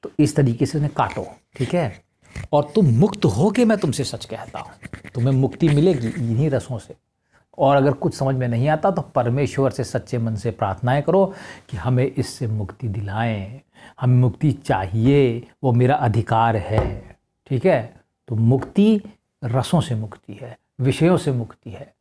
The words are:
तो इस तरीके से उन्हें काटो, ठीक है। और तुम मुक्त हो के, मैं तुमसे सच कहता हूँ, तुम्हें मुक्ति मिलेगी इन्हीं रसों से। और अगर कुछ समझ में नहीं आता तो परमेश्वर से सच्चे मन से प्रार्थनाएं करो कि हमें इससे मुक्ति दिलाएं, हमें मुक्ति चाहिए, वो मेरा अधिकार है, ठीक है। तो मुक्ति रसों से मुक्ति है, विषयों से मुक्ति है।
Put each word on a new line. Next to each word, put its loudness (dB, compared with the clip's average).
तो -12
इस 2
तरीके 2
से -4
उन्हें -2
काटो, -4
ठीक -4
है। -4
और 0
तुम 6
मुक्त 2
हो 2
के, 2
मैं 2
तुमसे -2
सच -10
कहता -14
हूँ, -14
तुम्हें 2
मुक्ति 2
मिलेगी 2
इन्हीं -2
रसों -4
से। -18
और 4
अगर 4
कुछ -4
समझ -2
में -2
नहीं 0
आता 2
तो -2
परमेश्वर 0
से -6
सच्चे -6
मन -4
से -4
प्रार्थनाएं -2
करो 2
कि -10
हमें 0
इससे -6
मुक्ति -6
दिलाएं, -6
हमें 4
मुक्ति 2
चाहिए, 0
वो 2
मेरा 4
अधिकार 2
है, -4
ठीक -2
है। 0
तो -6
मुक्ति 4
रसों 0
से -4
मुक्ति -10
है, -18
विषयों 2
से -2
मुक्ति -8
है। -18